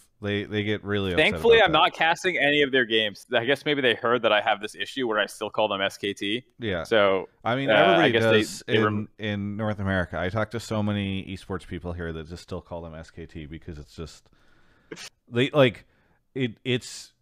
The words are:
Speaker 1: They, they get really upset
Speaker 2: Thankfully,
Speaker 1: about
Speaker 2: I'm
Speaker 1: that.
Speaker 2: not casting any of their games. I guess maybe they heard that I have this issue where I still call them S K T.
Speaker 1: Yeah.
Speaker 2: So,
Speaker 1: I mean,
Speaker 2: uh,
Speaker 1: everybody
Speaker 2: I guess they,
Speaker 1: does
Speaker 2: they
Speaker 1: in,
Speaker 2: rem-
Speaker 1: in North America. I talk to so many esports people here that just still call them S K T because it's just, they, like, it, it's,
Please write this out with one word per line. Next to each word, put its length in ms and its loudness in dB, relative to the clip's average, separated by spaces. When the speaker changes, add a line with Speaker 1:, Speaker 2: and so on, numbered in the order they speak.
Speaker 1:
They, 260 -2
they 180 -2
get 200 -2
really 300 0
upset 180 4
Speaker 2:
Thankfully, 260 4
Speaker 1:
about 80 6
Speaker 2:
I'm 80 2
Speaker 1:
that. 40 4
Speaker 2:
not 160 4
casting 460 0
any 240 4
of 80 0
their 140 4
games. 460 -2
I 140 2
guess 200 0
maybe 160 0
they 120 4
heard 300 0
that 80 4
I 100 4
have 200 0
this 120 -8
issue 340 -6
where 120 0
I 80 0
still 240 -8
call 160 0
them 120 -2
S 180 -2
K 160 -4
T. 300 -6
Speaker 1:
Yeah. 240 -4
Speaker 2:
So, 460 2
Speaker 1:
I 100 0
mean, 140 -4
Speaker 2:
uh, 60 6
Speaker 1:
everybody 320 6
Speaker 2:
I 20 6
guess 140 2
they, 160 6
Speaker 1:
does 280 -6
Speaker 2:
they 100 0
Speaker 1:
in, 60 4
Speaker 2:
rem- 260 -2
Speaker 1:
in 380 -6
North 220 -4
America. 400 -2
I 100 -2
talk 220 -2
to 80 -6
so 220 -4
many 460 -2
esports 400 -10
people 260 -8
here 200 -6
that 140 -10
just 160 -14
still 180 -10
call 200 -12
them 140 -14
S 160 -16
K 160 -16
T 180 -14
because 320 -14
it's 180 -18
just, 320 -16
they, 220 0
like, 340 2
it, 300 -4
it's, 480 -6